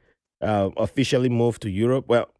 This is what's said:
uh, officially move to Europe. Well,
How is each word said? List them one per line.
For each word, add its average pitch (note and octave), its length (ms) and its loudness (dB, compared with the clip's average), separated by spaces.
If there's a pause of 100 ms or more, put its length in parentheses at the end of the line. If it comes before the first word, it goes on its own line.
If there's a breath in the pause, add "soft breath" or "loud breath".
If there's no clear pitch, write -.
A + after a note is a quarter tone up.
(380 soft breath)
uh, G2+ 380 0
officially B2+ 520 0
move A#2 320 0
to A2+ 100 -6
Europe. A#2+ 360 -2
Well, A#2 220 2 (100)